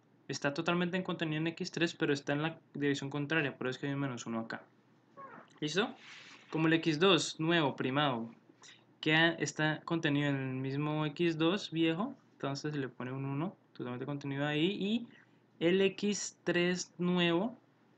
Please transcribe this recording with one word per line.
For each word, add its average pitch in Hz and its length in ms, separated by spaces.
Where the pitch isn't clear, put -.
Está 143 280
totalmente 175 420
en 180 80
contenido 165 360
en 160 80
X 180 220
tres, 170 240
pero 151 180
está 143 200
en 147 100
la 160 160
dirección 139 360
contraria. 147 460
Por 127 120
eso 127 80
es - 20
que 143 80
hay 139 60
un 139 80
menos 127 260
uno 113 140
acá. - 240
¿Listo? 160 340
Como 160 160
el 160 60
X 160 260
dos 175 400
nuevo 160 380
primado 131 520
que 160 380
está 151 460
contenido 147 460
en 139 60
el 131 200
mismo 147 500
X 160 320
dos 170 320
viejo, 165 460
entonces 139 400
se 147 60
le 131 100
pone 123 240
un 135 120
uno 139 320
totalmente 123 320
contenido 143 400
ahí, 151 200
y 208 400
el 175 200
X 196 640
tres 175 560
nuevo 175 580